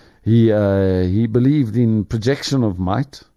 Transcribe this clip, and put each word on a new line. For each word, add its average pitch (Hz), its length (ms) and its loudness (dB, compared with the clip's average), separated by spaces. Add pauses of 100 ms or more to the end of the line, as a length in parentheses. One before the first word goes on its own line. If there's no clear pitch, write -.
(240)
he, 113 260 4
uh, 98 520 2
he 98 240 0
believed 123 500 0
in 110 300 0
projection 123 580 -2
of 95 140 -2
might, 95 440 -4 (140)